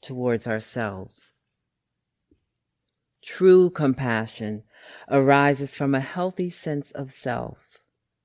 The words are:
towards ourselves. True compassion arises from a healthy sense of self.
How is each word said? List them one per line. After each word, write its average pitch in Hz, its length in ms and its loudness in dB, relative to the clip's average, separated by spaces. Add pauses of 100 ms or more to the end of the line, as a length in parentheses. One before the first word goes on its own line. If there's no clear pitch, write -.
towards 123 480 -4
ourselves. 107 800 -8 (1900)
True 185 460 6
compassion 113 920 -2 (440)
arises 139 680 2
from 139 180 0
a 131 60 0
healthy 180 500 -6
sense 147 400 -8
of 135 220 -12
self. - 640 -10 (460)